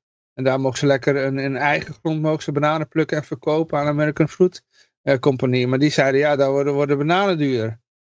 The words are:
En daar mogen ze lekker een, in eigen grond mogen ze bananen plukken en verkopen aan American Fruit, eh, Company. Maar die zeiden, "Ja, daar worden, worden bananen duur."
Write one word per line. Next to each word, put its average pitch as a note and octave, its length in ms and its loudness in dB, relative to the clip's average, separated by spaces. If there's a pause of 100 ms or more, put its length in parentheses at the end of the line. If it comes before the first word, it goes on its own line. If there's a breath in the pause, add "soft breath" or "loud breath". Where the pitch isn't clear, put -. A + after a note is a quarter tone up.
(340)
En C3 100 -8
daar C3 160 0
mogen C3 180 -4
ze - 80 -2
lekker C#3 300 0
een, C3+ 240 -2
in C3+ 160 -4
eigen D3 380 -2
grond D#3 280 -4
mogen D#3 220 -2
ze - 80 -6
bananen D3+ 360 0
plukken D#3 300 -2
en C#3+ 60 -4
verkopen D#3 560 -2
aan D3 80 -2
American D3 420 0
Fruit, - 340 0 (380 soft breath)
eh, C#3 160 2
Company. B2+ 480 0
Maar C3 140 0
die D3 120 4
zeiden, C3+ 280 2
"Ja, D3 160 2
daar C3+ 160 2
worden, C#3 220 0
worden C#3+ 240 0
bananen F3+ 400 2
duur." A#2 420 -2 (220)